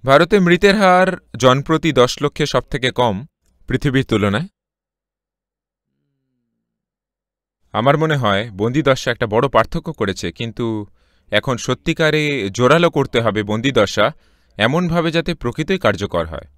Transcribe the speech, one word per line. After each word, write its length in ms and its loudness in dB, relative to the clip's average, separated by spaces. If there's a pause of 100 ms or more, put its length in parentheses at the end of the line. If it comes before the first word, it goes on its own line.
ভারতে 360 4
মৃতের 360 4
হার 400 4 (220)
জনপ্রতি 540 2
দশ 300 2
লক্ষে 240 -2
সব 140 0
থেকে 300 -4
কম 360 -2 (400)
পৃথিবীর 380 -2
তুলনায়। 440 -2 (3250)
আমার 260 2
মনে 180 0
হয় 340 -2
বন্দিদশা 600 -2
একটা 160 -4
বড় 220 0
পার্থক্য 440 -2
করেছে, 400 -6
কিন্তু 540 -8 (440)
এখন 260 -2
সত্যিকারে 920 -2
জোরালো 400 2
করতে 300 -2
হবে 220 -2
বন্দিদশা, 680 0 (440)
এমনভাবে 560 0
যাতে 220 -2
প্রকৃতই 440 -4
কার্যকর 480 -2
হয়। 200 -14 (120)